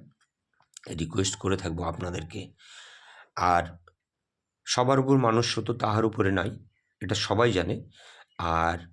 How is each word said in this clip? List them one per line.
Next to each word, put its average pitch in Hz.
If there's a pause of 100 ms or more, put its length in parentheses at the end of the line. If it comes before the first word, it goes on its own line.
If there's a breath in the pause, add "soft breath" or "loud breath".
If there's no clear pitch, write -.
(1000)
রিকোয়েস্ট 95
করে 95
থাকবো 87
আপনাদেরকে। 85 (1120 loud breath)
আর 85 (1000)
সবার 131
উপর 135 (100)
মানুষ 117 (200)
তো 120
তাহার 110
উপরে 104
নাই, 95 (520)
এটা 104 (100)
সবাই 113
জানে। 90 (640 loud breath)
আর 82 (160)